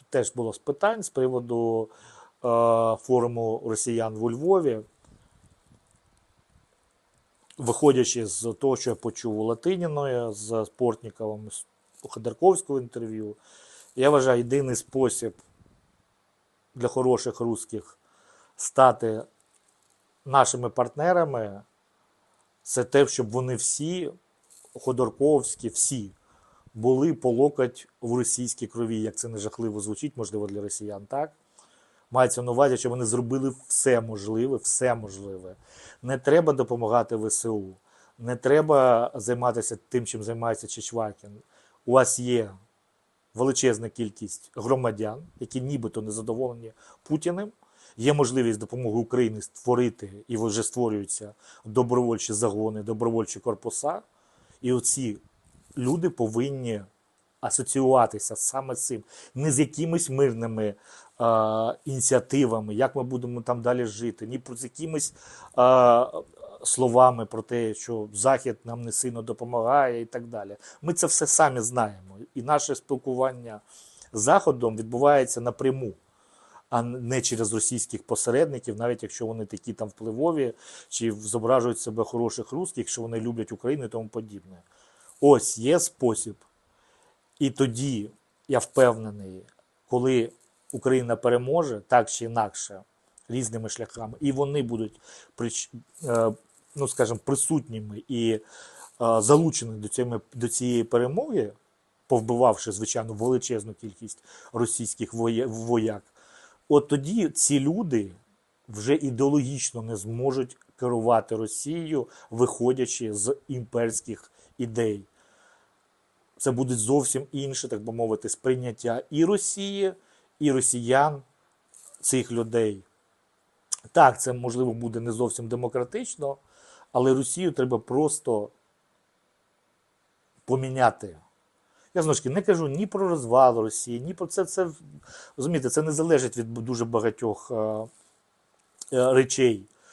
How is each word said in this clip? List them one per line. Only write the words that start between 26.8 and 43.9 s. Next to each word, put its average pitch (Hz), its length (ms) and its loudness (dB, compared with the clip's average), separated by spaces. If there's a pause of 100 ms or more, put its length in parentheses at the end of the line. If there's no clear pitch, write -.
по - 160 0
локоть 127 580 2 (120)
в 120 140 -2
російській 123 520 -4
крові, 113 340 -4
як 107 160 -6
це - 120 -8
не 110 100 -10
жахливо 107 420 -6
звучить, 107 360 -8
можливо, 104 300 -6
для 98 140 -8
росіян, 104 460 -10
так? 147 260 -6 (800)
Мається 123 320 2
на 123 100 -2
увазі, 127 240 4
що 120 140 -2
вони 123 140 -4
зробили 123 500 -2 (140)
все 123 320 4
можливе, 110 560 -2
все 123 380 0
можливе. 98 640 -12 (460)
Не 131 160 -4
треба 156 340 4
допомагати 117 640 0
В 107 100 -4
С 107 220 -2
У, 98 260 -6 (440)
не 120 180 -6
треба 131 800 6
займатися 117 640 -2 (100)
тим, 120 180 -2
чим 110 160 -10
займається 113 440 -4
Чичвакін. 107 640 -8 (560)
У 120 60 2
вас 131 260 6
є 120 320 0 (840)
величезна 117 540 2
кількість - 680 -10